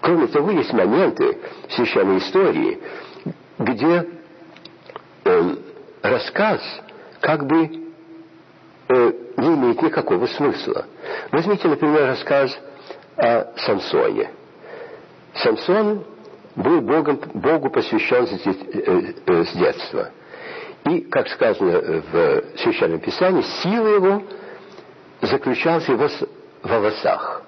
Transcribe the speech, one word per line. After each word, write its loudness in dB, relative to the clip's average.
Кроме 2
того, 2
есть 0
моменты 2
в -12
священной 2
истории, 2
где, 0
э, 4
рассказ 0
как 0
бы, 0
э, 4
не 2
имеет 2
никакого 0
смысла. -2
Возьмите, 0
например, 4
рассказ 0
о 2
Самсоне. 0
Самсон 0
был 2
Богом, 0
Богу 0
посвящён 2
с -6
дет-, -4
э, 0
э, 4
с -4
детства. -2
И, 0
как -2
сказано 0
в 2
Священном 0
Писании, 0
сила 0
его 4
заключалась 0
в -4
его 2
с-, -4
волосах. -2